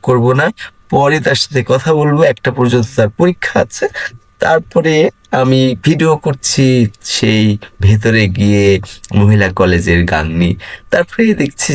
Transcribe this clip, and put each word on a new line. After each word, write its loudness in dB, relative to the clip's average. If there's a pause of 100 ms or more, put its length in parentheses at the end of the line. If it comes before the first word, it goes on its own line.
করব 0 (140)
না, 0 (440)
পরে 2
তার -2
সাথে -4 (120)
কথা 0
বলবো, 0 (120)
একটা -6
পর্যন্ত 0 (100)
তার 0
পরীক্ষা -2
আছে। -6 (560)
তারপরে 0 (460)
আমি 2 (260)
ভিডিও 2
করছি -2 (480)
সেই 0 (360)
ভেতরে 2 (160)
গিয়ে 2 (480)
মহিলা 4 (100)
কলেজের 2
গাংনী। -2 (400)
তারপরে -2 (200)
দেখছি -4